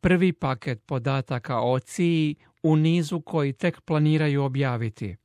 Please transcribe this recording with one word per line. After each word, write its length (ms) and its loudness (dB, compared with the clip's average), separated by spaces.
prvi 320 2
paket 540 -6
podataka 720 -4
o 180 2
cia 560 0
u 140 4
nizu 440 2
koji 320 -2
tek 280 -4
planiraju 640 2
objaviti. 840 -4